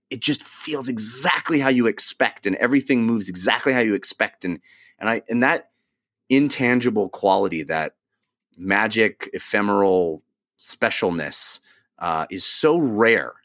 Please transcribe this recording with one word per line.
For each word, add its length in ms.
it 100
just 220
feels 460
exactly 720
how 80
you 180
expect 600
and 100
everything 480
moves 240
exactly 440
how 80
you 140
expect. 500
And, 160
and 100
I, 200
and 140
that 280
intangible 800
quality, 560
that 300
magic, 760
ephemeral 880
specialness, 1000
uh, 320
is 140
so 340
rare. 540